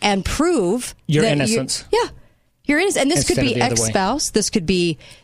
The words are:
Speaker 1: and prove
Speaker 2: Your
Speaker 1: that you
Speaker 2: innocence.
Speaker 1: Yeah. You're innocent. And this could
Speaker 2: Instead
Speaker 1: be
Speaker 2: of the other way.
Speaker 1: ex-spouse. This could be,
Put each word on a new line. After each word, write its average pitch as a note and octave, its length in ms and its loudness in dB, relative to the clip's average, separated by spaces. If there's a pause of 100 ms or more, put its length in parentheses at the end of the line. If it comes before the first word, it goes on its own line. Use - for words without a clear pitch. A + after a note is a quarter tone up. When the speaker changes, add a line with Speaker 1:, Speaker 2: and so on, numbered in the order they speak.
Speaker 1:
and G3 220 0
prove B3 720 0 (140)
Speaker 2:
Your D3+ 160 2
Speaker 1:
that A3 60 2
you - 40 2
Speaker 2:
innocence. C#3+ 580 -2
Speaker 1:
Yeah. A4 180 2 (560)
You're D4 120 0
innocent. F4 240 0
And C4+ 100 2
this D4 120 2
could - 160 0
Speaker 2:
Instead - 20 0
Speaker 1:
be - 120 0
Speaker 2:
of - 20 -2
the B2 100 0
other - 160 -2
way. A2+ 60 -2
Speaker 1:
ex-spouse. G3 420 -2
This G#3 220 0
could F#3+ 160 2
be, F3 320 0 (240)